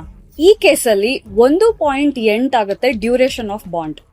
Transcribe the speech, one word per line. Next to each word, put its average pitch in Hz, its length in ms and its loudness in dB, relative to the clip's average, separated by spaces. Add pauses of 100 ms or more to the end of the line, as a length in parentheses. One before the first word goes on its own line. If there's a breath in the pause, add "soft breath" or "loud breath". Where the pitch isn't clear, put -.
(400)
ಈ 370 220 4
ಕೇಸಲ್ಲಿ 247 680 0
ಒಂದು 285 460 2
ಪಾಯಿಂಟ್ 285 460 -2
ಎಂಟ್ 226 360 0
ಆಗುತ್ತೆ 202 320 -2
duration 247 580 -2
of 208 180 -8
bond. 165 360 -8 (140)